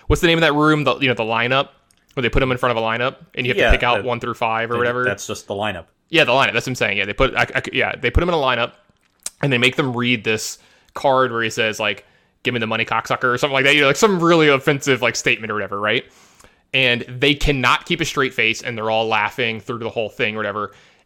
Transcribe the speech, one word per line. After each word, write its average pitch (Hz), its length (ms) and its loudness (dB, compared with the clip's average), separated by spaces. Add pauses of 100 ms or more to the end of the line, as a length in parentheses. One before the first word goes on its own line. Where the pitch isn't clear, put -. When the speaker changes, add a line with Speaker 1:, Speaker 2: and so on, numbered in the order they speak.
Speaker 1:
what's 147 140 2
the 175 40 4
name 165 120 4
of 165 40 2
that 156 120 4
room? 151 300 4
The, - 140 2
you 135 100 2
know, 123 60 2
the 110 80 -2
lineup, 120 460 0 (460)
where 139 80 -4
they 117 80 0
put 139 100 2
them 131 100 0
in 123 80 -2
front 123 180 0
of 113 60 -2
a 110 40 -2
lineup, 120 300 -2 (180)
and 127 120 -4
you 123 40 -2
have - 80 -2
to 165 60 4
Speaker 2:
Yeah, 113 60 6
Speaker 1:
pick 127 120 2
out 120 200 0
Speaker 2:
the, 127 60 -6
Speaker 1:
one 120 120 -2
through 117 140 -6
five 113 360 -2
or 120 40 -4
Speaker 2:
the, 120 40 -2
Speaker 1:
whatever. 120 260 0
Speaker 2:
that's 123 220 -4
just - 200 -10
the 107 80 -6
lineup. 98 300 -6 (240)
Speaker 1:
Yeah, 156 160 4
the 123 80 2
lineup. 123 220 2
That's 117 120 -2
what - 20 -8
I'm 127 80 -4
saying. 104 220 -2
Yeah, 98 60 0
they 101 80 -6
put, 131 240 0
I, 117 60 2 (120)
I, 131 80 -2 (100)
yeah, 107 220 0
they - 160 -2
put 135 100 2
them 175 100 0
in 175 40 0
a 165 40 2
lineup, 123 340 0 (720)
and 143 100 0
they 123 60 2
make 127 180 2
them 135 200 -2
read 120 280 0
this 110 340 -4 (360)
card 131 360 2
where 117 120 -4
he 110 80 -2
says, 110 280 -2
like, 104 280 -4 (360)
"Give 120 120 0
me 120 60 -2
the 110 60 -2
money, 113 200 -2
cocksucker," 113 380 -2 (100)
or - 40 -2
something 143 160 0
like 135 120 2
that. 143 80 6
You 147 80 4
know, 139 60 6
like, 135 80 2
some 202 240 2
really 165 280 4
offensive, 135 540 2
like, 117 120 0
statement 113 360 -2
or 107 40 -4
whatever, 101 240 -6
right? 107 260 -2 (680)
And 123 360 2
they 135 260 0
cannot 143 520 2
keep 170 140 -2
a 165 40 -2
straight 135 280 -2
face, 113 300 -2
and 120 160 -8
they're 110 120 -4
all 110 160 0
laughing 110 540 -2
through 117 200 -8
the 113 100 -8
whole 110 180 -4
thing 107 260 -4
or 110 40 -8
whatever. 104 340 -6 (340)